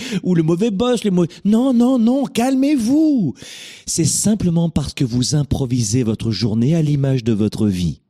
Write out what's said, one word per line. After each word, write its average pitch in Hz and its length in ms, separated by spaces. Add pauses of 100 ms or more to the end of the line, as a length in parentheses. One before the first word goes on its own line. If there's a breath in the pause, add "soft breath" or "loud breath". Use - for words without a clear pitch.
(240 loud breath)
ou 180 120
le 165 80
mauvais 175 280
boss, 233 340
les 208 40
mauvais, 180 200 (160 loud breath)
non, 233 280
non, 247 260
non, 247 260
calmez-vous! 262 1080 (520 loud breath)
C'est - 180
simplement 170 640
parce 151 240
que - 120
vous 123 300
improvisez 127 680
votre 110 280
journée 113 440
à 165 60
l'image 139 420
de 117 80
votre 107 360
vie. 90 420